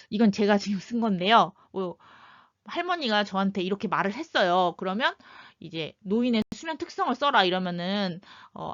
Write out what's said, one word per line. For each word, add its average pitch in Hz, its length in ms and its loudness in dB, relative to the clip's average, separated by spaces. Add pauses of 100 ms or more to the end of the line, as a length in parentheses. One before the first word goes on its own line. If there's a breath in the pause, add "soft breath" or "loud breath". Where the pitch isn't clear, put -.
(100)
이건 214 220 4
제가 208 260 2
지금 202 220 -4
쓴 233 200 -6
건데요. 196 520 4 (200 soft breath)
뭐, 180 240 -6 (720 loud breath)
할머니가 285 580 0
저한테 196 380 -2
이렇게 196 260 -4
말을 175 240 0
했어요. 185 640 2
그러면 202 360 -2 (440 loud breath)
이제 160 420 -10
"노인의 226 520 0
수면 320 260 -8
특성을 339 380 -4
써라." 269 280 4
이러면은, 180 760 -2 (320 loud breath)
어, 160 220 -10